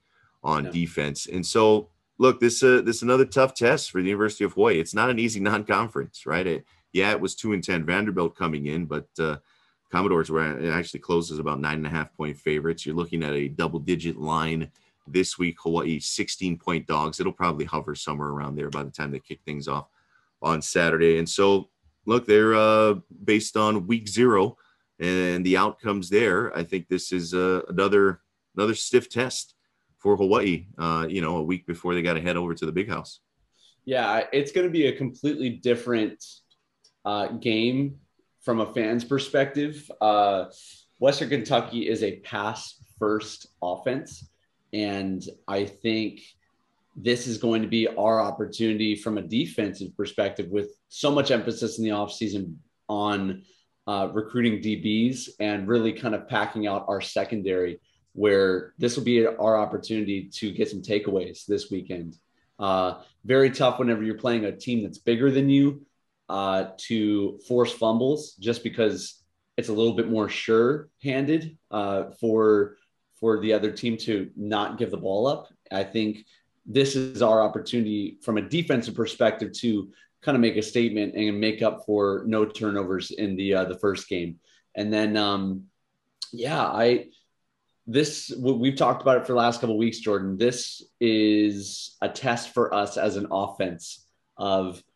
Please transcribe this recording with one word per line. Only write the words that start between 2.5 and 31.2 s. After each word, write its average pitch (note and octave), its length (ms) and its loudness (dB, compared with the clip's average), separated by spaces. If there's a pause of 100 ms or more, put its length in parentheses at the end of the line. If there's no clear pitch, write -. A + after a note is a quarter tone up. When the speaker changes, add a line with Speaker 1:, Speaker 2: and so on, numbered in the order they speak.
Speaker 1:
uh, B2+ 200 8
this A2+ 160 0
is - 40 -10
another B2+ 240 4
tough C3 300 2
test B2 340 2
for F#2 120 -2
the F#2 60 0
University G#2 360 0
of F#2 100 0
Hawaii. G2 260 4
It's E2 140 -4
not A2 160 2
an A#2 80 0
easy A2 220 0
<laughs> G2+ 100 0
non-conference, G#2 760 -2
right? F2 180 0
It, D#2 200 -4 (280)
yeah, F#2+ 180 4
it - 80 0
was F#2+ 160 -4
two A2 180 -4
and F2 100 -2
ten F2 200 -2
Vanderbilt F2+ 520 0
coming D2+ 320 -4
in, E2 180 -4
but, D2 220 -8 (120)
uh, D2+ 180 -2 (540)
Commodores F2 380 2
were D#2+ 140 0
a-, D#2 280 -4
actually E2 280 -4
closed E2+ 320 -2
as D2+ 80 -8
about D2 200 -4
nine D2+ 180 -4
and D2+ 100 -4
a - 20 -6
half D#2 260 -6
point D2 220 -8
favorites. D#2 480 -2
You're D#2 100 -4
looking E2+ 280 -4
at D2 100 -2
a C#2+ 140 -2
double-digit D#2+ 720 -4
line D#2+ 520 -2 (380)
this F2+ 320 0
week, F2 220 -2
Hawaii E2 380 -2
sixteen F2+ 580 -6
point E2 280 -4
dogs. D2+ 340 -2
It'll F2+ 120 -2
probably D#2 340 -2
hover D#2 300 -6
somewhere D2 340 -6
around C#2+ 260 -8
there D2 140 -6
by C#2+ 140 -6
the C#2 80 -12
time D2 200 -8
they C2+ 80 -8
kick - 240 -16
things D2 240 -10
off D2 200 -6 (540)
on D#2+ 200 -2
Saturday. E2 560 4
And E2 100 -2
so, G2 420 2 (360)
look, A#2+ 220 0
they're, A2 260 6
uh, A2 420 6 (280)
based G#2+ 340 2
on G#2+ 300 2
week A2 200 -2
zero G#2+ 500 4 (420)
and F2+ 460 0
the F#2 120 4
outcomes G2+ 520 0
there, G#2 460 2
I E2+ 80 -2
think F2 240 -4
this - 240 -2
is, F2 220 -4
uh, F2+ 360 2
another, G2 520 4 (340)
another G#2+ 200 0
stiff - 340 2
test - 460 -6 (440)
for G2+ 160 4
Hawaii, F#2+ 520 2 (100)
uh, E2 320 0
you F#2 120 -4